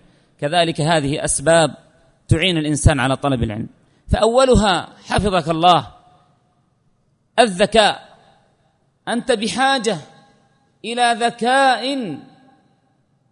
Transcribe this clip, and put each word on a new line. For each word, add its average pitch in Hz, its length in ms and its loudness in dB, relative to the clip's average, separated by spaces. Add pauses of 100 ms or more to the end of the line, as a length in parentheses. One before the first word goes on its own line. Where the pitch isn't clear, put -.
(400)
كذلك 160 420 -2
هذه 147 440 -2
أسباب 160 500 0 (520)
تعين 170 300 0
الإنسان 151 420 0
على 131 160 0
طلب 127 280 -2
العلم. 110 240 -6 (400)
فأولها، 214 840 2 (160)
حفظك 185 440 -2
الله، 165 420 2 (1500)
الذكاء. 202 760 0 (920)
أنت 240 240 -4
بحاجة 220 680 -2 (880)
إلى 240 340 0
ذكاء 247 960 0 (1160)